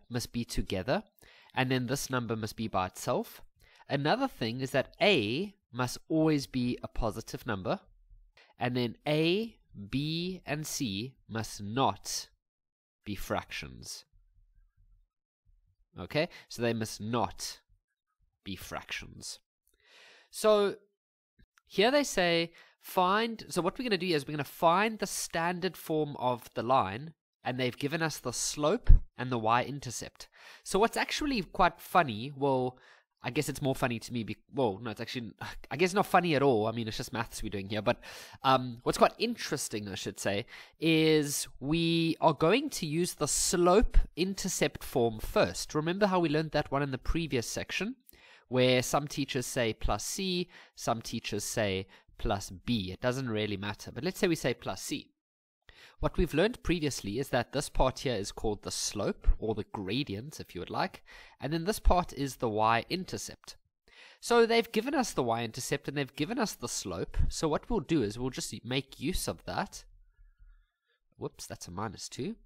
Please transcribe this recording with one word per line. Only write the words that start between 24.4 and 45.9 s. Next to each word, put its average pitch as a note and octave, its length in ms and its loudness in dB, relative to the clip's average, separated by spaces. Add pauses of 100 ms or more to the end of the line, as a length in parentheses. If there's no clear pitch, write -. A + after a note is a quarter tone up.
find G3+ 540 2
the G3 80 -4
standard F3 680 -2
form D#3 420 -2
of B2 360 -2
the A#2 100 -4
line, A#2+ 500 2 (300)
and B2+ 160 -4
they've B2+ 180 0
given C#3+ 240 -2
us D#3+ 180 -2
the B2 120 -6
slope D3+ 580 0 (280)
and B2 140 -4
the B2+ 60 0
y-intercept. A#2+ 880 -2 (360)
So - 160 0
what's A3 180 4
actually C4 440 -2
quite - 400 2
funny, C3+ 540 0
well, C3 420 0 (460)
I C3+ 60 -4
guess C#3 200 -2
it's C#3 120 -6
more C3+ 140 0
funny A#2+ 240 -2
to - 140 -12
me, A#2+ 100 -2
be-, G#2 140 -8 (160)
well, A2 280 0
no, A#2+ 100 -6
it's G#2 100 -8
actually, A2+ 300 -8 (380)
I - 60 -8
guess F3 180 2
not G3 120 2
funny F3 300 4
at C3 80 4
all. A2+ 240 4
I A2+ 40 -2
mean, A2+ 160 -4
it's A2 100 -6
just - 160 -8
maths - 280 -4
we're A2 80 -4
doing G2 200 -6
here. G#2+ 120 -2
But, A#2 180 2 (440)
um, B2+ 400 2
what's D#3 140 0
quite G#3 200 6
interesting, D3+ 720 -4
I F#2+ 80 -8
should - 240 -8
say, G2+ 260 0 (340)
is D#3 680 2 (120)
we E3 600 2
are D#3 140 4
going A3 380 2
to - 140 -6
use E3 280 -2
the D3+ 140 -4
slope-intercept F#3 1600 4
form A#2 360 0
first. - 540 0
Remember F3 340 0